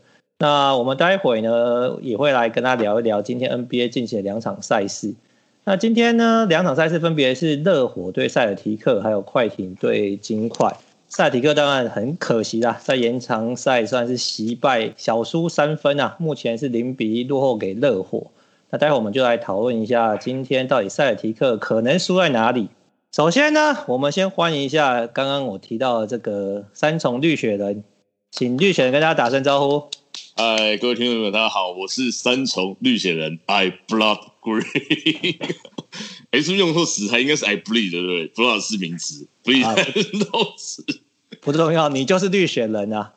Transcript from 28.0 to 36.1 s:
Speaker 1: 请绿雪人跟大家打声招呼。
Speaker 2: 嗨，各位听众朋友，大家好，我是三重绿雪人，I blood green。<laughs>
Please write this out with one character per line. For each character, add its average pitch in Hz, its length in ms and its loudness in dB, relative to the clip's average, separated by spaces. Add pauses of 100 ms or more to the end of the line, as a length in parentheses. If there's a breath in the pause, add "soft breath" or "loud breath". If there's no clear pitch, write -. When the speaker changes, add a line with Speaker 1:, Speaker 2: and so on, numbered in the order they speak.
Speaker 1:
请 127 280 -2
绿 196 120 4
雪 160 120 2
人 127 100 2
跟 143 80 4
大 160 80 4
家 160 60 2
打 123 160 2
声 135 120 2
招 139 240 2
呼。 147 180 0 (520)
Speaker 2:
嗨， 110 400 0
各 104 120 -2
位 123 60 0
听 120 120 -2
众 120 80 0
朋 113 100 -2
友， 101 60 0
大 104 80 -2
家 110 100 2
好， 95 220 -2
我 92 180 -8
是 127 220 -2
三 127 340 0
重 95 360 -4
绿 123 180 2
雪 90 160 0
人， 80 320 -6
I 95 240 0 (160)
blood 110 320 0 (240)
green。 151 960 -4
<laughs> - 920 -14